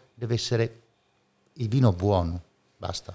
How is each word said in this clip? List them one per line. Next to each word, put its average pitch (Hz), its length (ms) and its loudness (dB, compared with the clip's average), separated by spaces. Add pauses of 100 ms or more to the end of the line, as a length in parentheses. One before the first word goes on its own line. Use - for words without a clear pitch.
(140)
deve 117 200 -4
essere 113 480 -2 (720)
il 117 140 -4
vino 123 240 4
buono, 87 500 0 (360)
basta, - 380 -10